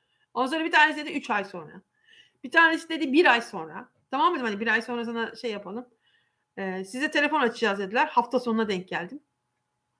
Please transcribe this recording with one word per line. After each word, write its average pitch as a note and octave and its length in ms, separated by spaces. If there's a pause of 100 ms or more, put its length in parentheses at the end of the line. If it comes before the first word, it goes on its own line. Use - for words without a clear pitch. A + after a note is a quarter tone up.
(340)
Ondan B3+ 140
sonra D#4+ 180
bir D#4 60
tanesi D4+ 340
dedi, C#4+ 120
"Üç - 120
ay G3+ 160
sonra." E3+ 360 (640)
Bir C4 80
tanesi E4 380
dedi, D4+ 240
"Bir D#4+ 120
ay A#3 160
sonra." D#3+ 480 (220)
"Tamam," E4 240
dedim, B3+ 100
"hadi G3+ 140
bir A3+ 80
ay A3+ 140
sonra A#3 240
sana A3+ 300
şey A#3 160
yapalım. G3+ 360 (720)
Ee, F#3+ 280
size C#4 260
telefon D4 300
açacağız," A3 380
dediler. G3+ 280
Hafta A#3+ 320
sonuna A3+ 280
denk F#3 200
geldim. F3+ 320 (800)